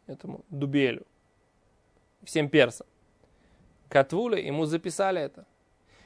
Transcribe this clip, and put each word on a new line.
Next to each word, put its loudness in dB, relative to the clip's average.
этому -14
Дубиэлю, 0
всем -2
персам. 4
Катвуле, 2
ему -2
записали -2
это. -10